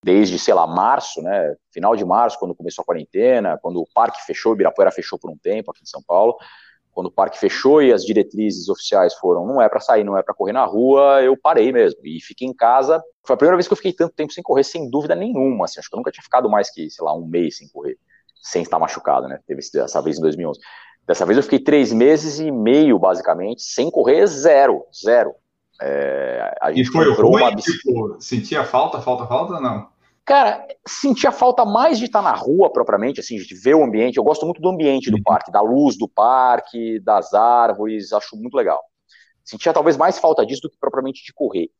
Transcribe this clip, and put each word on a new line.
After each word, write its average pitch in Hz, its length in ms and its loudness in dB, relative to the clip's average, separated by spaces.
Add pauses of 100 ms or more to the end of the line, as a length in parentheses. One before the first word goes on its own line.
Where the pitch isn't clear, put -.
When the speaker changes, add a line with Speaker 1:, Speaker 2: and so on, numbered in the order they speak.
Speaker 1:
Desde, 92 320 2
sei - 160 -2
lá, 87 140 2
março, 95 560 -2
né, 85 320 -4 (160)
final 98 240 0
de 104 100 -4
março, 107 320 0
quando 87 200 -10
começou - 260 -12
a - 20 -8
quarentena, 92 760 -2
quando 87 180 -6
o 80 140 -6
parque 117 320 0
fechou, - 240 -4
o 110 60 2
Ibirapuera 95 340 2
fechou 90 260 -10
por 85 140 -14
um 78 80 -18
tempo 104 320 -6
aqui - 140 -18
em - 20 -20
São - 160 -18
Paulo, 104 340 2 (540)
quando 90 160 -8
o - 40 -8
parque - 280 -2
fechou 135 420 2
e 131 120 6
as 95 120 2
diretrizes 101 640 -2
oficiais 92 460 0
foram, 87 320 0
"Não 131 160 0
é 107 60 4
pra - 100 -2
sair, 110 240 2
não 98 160 -2
é 95 40 -2
pra - 120 -6
correr 98 180 -4
na 127 120 0
rua", 139 580 4
eu 131 140 4
parei 135 360 2
mesmo 107 320 2
e 80 160 -12
fiquei - 280 -12
em 131 40 -10
casa. 131 480 2 (240)
Foi 131 100 0
a - 20 -4
primeira 170 200 4
vez 175 120 0
que - 40 0
eu 202 40 0
fiquei 185 160 -4
tanto 170 200 -4
tempo 151 200 -8
sem 175 100 -14
correr, 135 220 2
sem 147 260 -8
dúvida 151 240 -2
nenhuma, 135 520 -2
assim, - 120 -12
acho - 100 -18
que - 60 -16
eu 101 40 -8
nunca 123 120 -6
tinha - 140 -20
ficado 123 260 0
mais 104 180 0
que, 78 220 -12
sei - 140 -12
lá, 78 100 -2
um 82 100 -10
mês 82 340 -4
sem 73 100 -20
correr, 71 280 -12 (460)
sem - 200 -6
estar 82 180 -2
machucado, 65 480 -2
né, 69 180 -12
teve 71 140 -8
esse, - 180 -6
essa 71 240 -4
vez 76 160 -4
em - 20 -8
dois 78 140 0
mil 85 140 -8
e - 20 -6
onze. 73 100 -12 (460)
Dessa - 180 0
vez 95 120 2
eu 139 80 2
fiquei 135 160 0
três 139 320 2
meses 147 480 2
e 156 100 -4
meio, 127 480 4
basicamente, 90 640 -2
sem - 260 -4
correr, 156 380 4
zero, 139 680 4
zero. 113 400 2 (480)
É, 67 800 -4
a 80 120 -2
Speaker 2:
E - 40 -2
Speaker 1:
gente 127 140 0
Speaker 2:
foi 160 180 4
Speaker 1:
comprou 117 220 4
Speaker 2:
ruim? 208 120 6
Speaker 1:
uma 117 120 2
bici- 160 240 -4
Speaker 2:
Tipo, 113 420 -4
sentia 131 440 -6
falta, - 360 -2
falta, - 260 -4
falta 160 280 -4
ou 160 60 -8
não? 113 300 -6 (340)
Speaker 1:
Cara, 277 400 2 (220)
sentia - 460 -2
falta 247 320 2
mais 233 340 2
de 226 60 -4
estar 214 180 -2
na 185 80 0
rua 156 420 2
propriamente, 113 460 0
assim, 117 160 -12
de 98 220 -12
ver 117 180 2
o 160 80 6
ambiente. 123 360 0
Eu 117 40 0
gosto 151 240 0
muito 160 160 -6
do 170 60 0
ambiente 139 420 -2
do 107 60 2
Speaker 2:
Uhum. 104 80 -4
Speaker 1:
parque, 82 260 0
da 101 100 0
luz 123 380 2
do - 100 -4
parque, 117 920 0
das 101 340 0
árvores, 110 800 2
acho 107 240 -4
muito 123 180 -14
legal. 90 260 0 (640)
Sentia - 280 -4
talvez 151 240 2
mais 165 240 0
falta 156 260 2
disso 131 160 -10
do 151 80 -12
que - 80 -20
propriamente 135 460 -6
de - 80 -20
correr. 90 480 -6